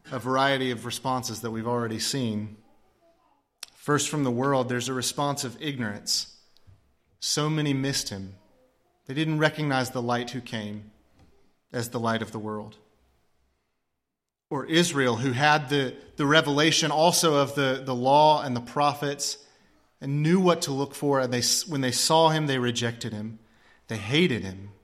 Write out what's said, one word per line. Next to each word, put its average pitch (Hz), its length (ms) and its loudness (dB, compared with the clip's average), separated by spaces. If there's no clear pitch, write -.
a 131 60 -4
variety 131 520 0
of 113 140 -6
responses 120 560 -4
that 117 100 -6
we've 113 160 -6
already 117 320 -2
seen. 107 600 -4
First, - 360 0
from 147 160 -2
the 127 60 2
world, 127 380 2
there's 123 220 -2
a - 20 -2
response 139 520 -2
of 120 180 -10
ignorance. 123 720 -6
So 151 280 -2
many 151 240 0
missed 135 380 -2
him. 95 240 -10
They 135 80 -10
didn't 156 240 -2
recognize 147 520 0
the 127 120 -4
light 120 280 -2
who 127 100 -8
came 104 500 -10
as 120 160 -4
the 117 120 -6
light 113 200 0
of 107 120 -8
the 113 60 -8
world. 107 380 -10
Or 139 160 -4
Israel, 143 500 2
who 127 160 -2
had 147 380 2
the, 139 240 0
the 147 100 0
revelation 151 640 4
also 160 460 4
of 143 180 2
the, 131 280 0
the 131 120 -4
law 147 480 6
and 127 120 -4
the 120 60 -4
prophets 143 800 -2
and 143 220 -2
knew 170 180 4
what 175 220 4
to 143 100 -2
look 139 220 -4
for, 139 260 2
and 123 120 0
they, 123 100 0
when 143 100 -2
they 127 120 0
saw 160 360 4
him, 156 200 0
they 135 100 0
rejected 120 540 -2
him. 110 260 -8
They 113 100 -8
hated 120 460 0
him. 95 280 -12